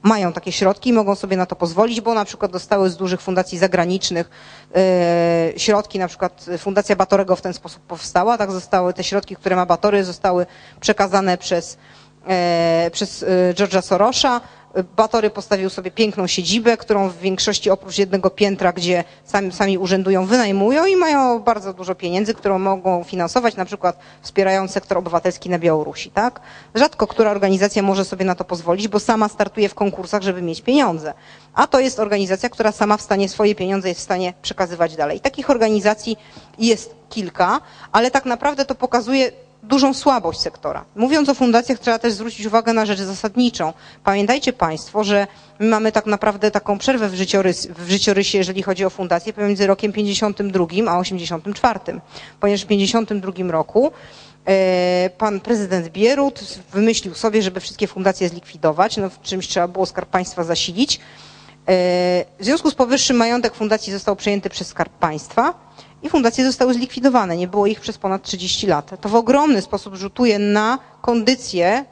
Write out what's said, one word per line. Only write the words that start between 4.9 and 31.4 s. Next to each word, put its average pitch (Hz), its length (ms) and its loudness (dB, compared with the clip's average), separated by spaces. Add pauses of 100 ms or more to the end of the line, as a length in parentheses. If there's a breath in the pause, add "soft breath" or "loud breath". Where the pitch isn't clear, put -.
środki, 208 420 -2
na 185 80 -4
przykład - 380 -6 (120)
Fundacja 202 380 0
Batorego 190 400 2
w - 60 -12
ten 180 120 -6
sposób - 300 -16
powstała, 185 540 -2
tak 202 140 -2
zostały, 180 420 0
te 185 100 -8
środki, 196 320 -4
które 185 200 0
ma 180 100 2
Batory, 196 380 2
zostały 180 420 0 (340 loud breath)
przekazane 196 580 2
przez, - 400 -4 (500 soft breath)
e, 170 640 2
przez, - 320 -8
e, 180 300 2
George'a 185 280 0
Sorosa. 240 600 2 (540 loud breath)
Batory 220 340 2
postawił 196 400 -2
sobie 185 220 -10
piękną 208 360 0
siedzibę, 214 500 0
którą 196 320 0
w 170 80 -12
większości 190 520 -2
oprócz 190 280 -2
jednego 190 320 0
piętra, 185 440 0
gdzie 175 300 0 (220 loud breath)
sami, 196 260 -2
sami 196 260 0
urzędują, 190 480 0
wynajmują 226 600 2
i 381 100 2
mają 277 440 2
bardzo 202 340 -2
dużo 185 220 -6
pieniędzy, 190 380 -2
którą 196 260 0
mogą 185 440 0
finansować, 190 520 -2
na 185 100 -4
przykład - 340 -2 (220 loud breath)
wspierając 190 500 0
sektor 190 260 -2
obywatelski 175 520 -2
na 175 100 0
Białorusi, 156 520 -2
tak? 233 300 -2 (340 loud breath)
Rzadko 233 320 2
która 214 240 2
organizacja 196 520 2
może 196 220 2
sobie 185 200 -4
na 185 100 0
to 180 80 -8
pozwolić, 175 440 -2
bo 208 120 0
sama 214 300 2
startuje 202 400 0
w - 60 -12
konkursach, 196 460 -2
żeby 185 200 -2
mieć 165 200 -6
pieniądze. 180 520 0 (400 loud breath)